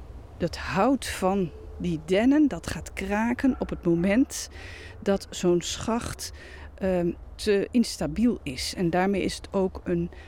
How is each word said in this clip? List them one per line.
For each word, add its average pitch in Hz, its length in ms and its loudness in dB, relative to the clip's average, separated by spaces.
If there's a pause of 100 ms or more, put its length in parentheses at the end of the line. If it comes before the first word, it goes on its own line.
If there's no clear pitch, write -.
(360)
dat - 200 -2
hout 214 500 2
van 190 440 0 (280)
die 175 260 -2
dennen, 262 440 6
dat 170 180 -8
gaat - 260 -6
kraken 226 680 0
op - 120 -2
het - 140 -6
moment 190 640 2 (540)
dat 196 280 2
zo'n 175 300 2
schacht, - 720 -4 (420)
ehm, 180 360 0 (240)
te 202 360 2
instabiel 214 720 2
is. - 340 -6
En 175 140 2
daarmee 185 320 2
is - 140 -2
het - 160 -12
ook 190 320 0
een 175 260 -2 (180)